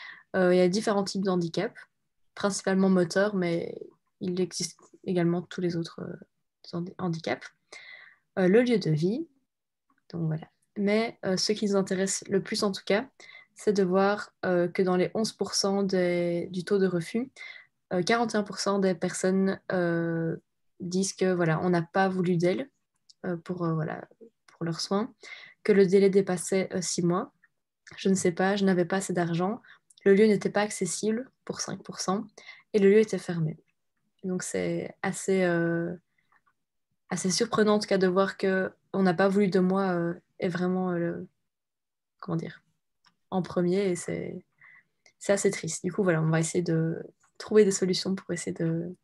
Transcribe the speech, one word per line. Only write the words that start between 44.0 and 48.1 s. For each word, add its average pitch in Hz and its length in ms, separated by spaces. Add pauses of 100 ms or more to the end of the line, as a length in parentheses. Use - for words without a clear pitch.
c'est - 160
assez 196 160
triste. - 340
Du 180 80
coup 208 100
voilà, 165 200
on 160 80
va 160 100
essayer 170 240
de 165 380 (340)
trouver 214 300
des 196 40
solutions 190 440